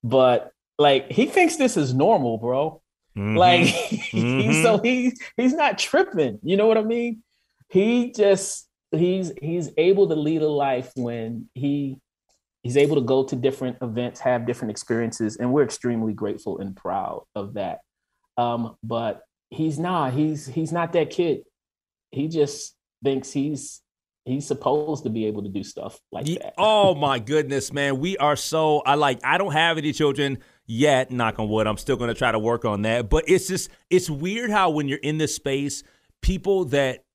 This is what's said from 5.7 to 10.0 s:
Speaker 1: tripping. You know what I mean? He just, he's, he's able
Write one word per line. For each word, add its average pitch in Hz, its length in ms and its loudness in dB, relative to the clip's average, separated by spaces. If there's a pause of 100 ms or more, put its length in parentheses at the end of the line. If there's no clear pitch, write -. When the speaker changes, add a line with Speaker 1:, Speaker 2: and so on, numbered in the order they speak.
Speaker 1:
tripping. 175 640 0
You 175 140 2
know 208 100 4
what 220 100 6
I 220 60 2
mean? 233 400 -4 (460)
He 233 420 2
just, - 580 2 (220)
he's, 180 500 0
he's 165 380 -4
able 190 300 4